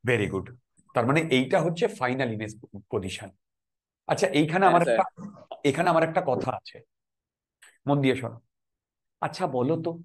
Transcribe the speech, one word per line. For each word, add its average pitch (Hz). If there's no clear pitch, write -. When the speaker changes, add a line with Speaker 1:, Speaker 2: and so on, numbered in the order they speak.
Speaker 1:
Very 104
good। 95
তার 120
মানে 156
এইটা 131
হচ্ছে 170
ফাইনাল 127
ইমেজ 107
পজিশন। 95
আচ্ছা, 160
এইখানে 160
Speaker 2:
হ্যাঁ, 180
Speaker 1:
আমার 170
Speaker 2:
স্যার। 117
Speaker 1:
একটা, -
এখানে 160
আমার 165
একটা 160
কথা 127
আছে। -
মন 143
দিয়ে 127
শোনো। 117
আচ্ছা, 151
বলো 127
তো 170